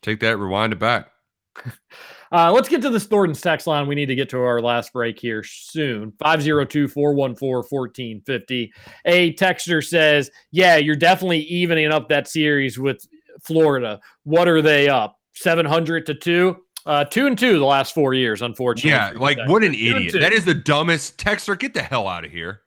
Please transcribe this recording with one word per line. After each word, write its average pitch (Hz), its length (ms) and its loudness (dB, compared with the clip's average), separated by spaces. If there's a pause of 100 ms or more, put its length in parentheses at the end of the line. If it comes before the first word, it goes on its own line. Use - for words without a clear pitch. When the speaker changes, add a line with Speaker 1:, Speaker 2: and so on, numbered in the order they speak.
Speaker 1:
Take 107 200 -4
that, 113 160 0
rewind 101 360 -2
it 90 60 -10
back. 113 300 -2 (460)
<laughs> - 160 -16 (580)
Speaker 2:
Uh, 170 220 4
let's 247 160 4
get 294 140 0
to 277 80 -2
this 220 160 -2
Thornton's 190 340 0
text 160 280 -2
line. 147 200 -2
We 143 80 -4
need 143 120 -4
to 131 80 -4
get 131 160 -2
to 131 80 -4
our 123 220 0
last 120 300 -2
break 117 260 -4
here 110 280 -8
soon. 117 760 -8
Five 156 220 2
zero 147 240 0
two, 147 240 -2
four 143 240 0
one 135 240 -2
four, 127 260 -4
fourteen 120 640 -10
fifty. 123 480 -6 (320)
A 175 300 4
texter 170 460 0
says, 151 480 2 (220)
"Yeah, 175 240 6
you're 151 220 2
definitely 180 460 2
evening 165 460 0
up 156 200 -2
that 143 180 0
series 143 500 0
with 135 300 -4 (340)
Florida. 135 600 0 (220)
What 170 260 4
are 160 120 4
they 147 280 4
up? 120 320 -2 (140)
Seven 165 300 0
hundred 160 420 -2
to 147 80 -4
two?" 175 420 0 (280)
Uh, 147 200 2
two 262 220 0
and 247 120 0
two 226 200 4
the 139 60 2
last 135 300 2
four 139 180 2
years, 117 280 -2
unfortunately, 120 500 -2
Speaker 1:
Yeah, 113 220 0
Speaker 2:
for 113 60 -14
Speaker 1:
like, 139 180 0
Speaker 2:
Kentucky. 120 160 -2
Speaker 1:
what 220 100 4
an 185 100 0
Speaker 2:
Two 113 60 -8
and 113 160 0
two. 190 220 -4
Speaker 1:
idiot. 160 40 0
That 175 120 2
is 220 100 0
the 170 100 2
dumbest 156 640 -2
texter. 208 400 -4
Get 262 160 -8
the 269 80 -8
hell 117 280 -4
out 85 160 -10
of 73 60 -16
here. 87 360 -12